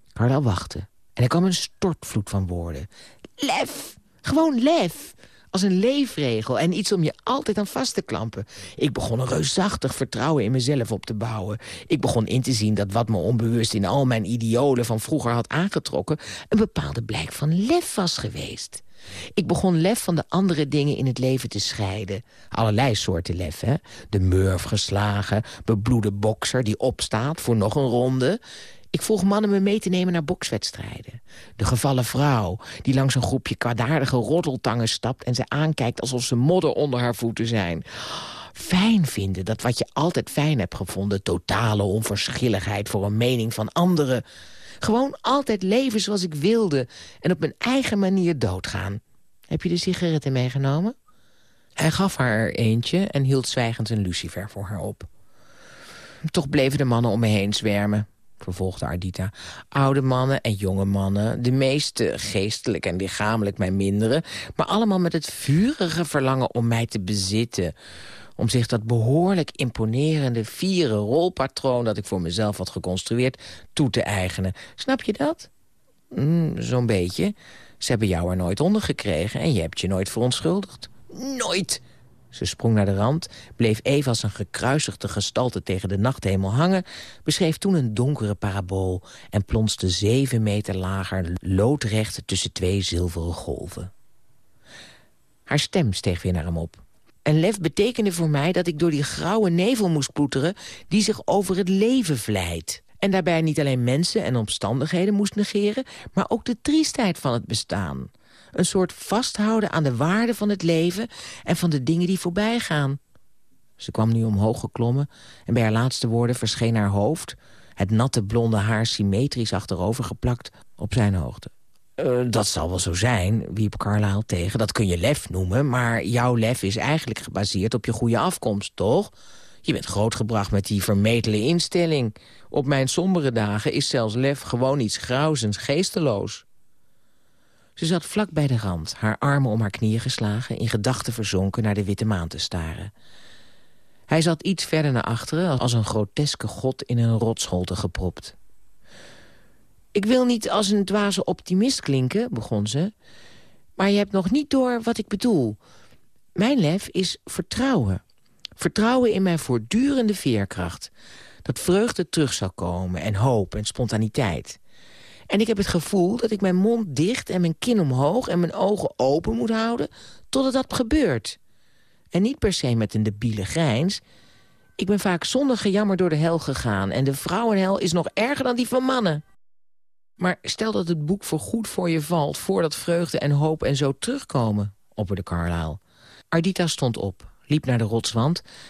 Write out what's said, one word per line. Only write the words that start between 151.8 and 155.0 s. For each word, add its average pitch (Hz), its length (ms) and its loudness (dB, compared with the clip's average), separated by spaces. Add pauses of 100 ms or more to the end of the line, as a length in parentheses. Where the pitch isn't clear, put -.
klinken," 139 520 0
begon 107 340 -2
ze, 143 260 -2 (840)
"maar 196 160 2
je 202 60 4
hebt 202 160 0
nog 190 180 2
niet 294 200 0
door 247 320 2
wat 226 160 -2
ik 208 100 -6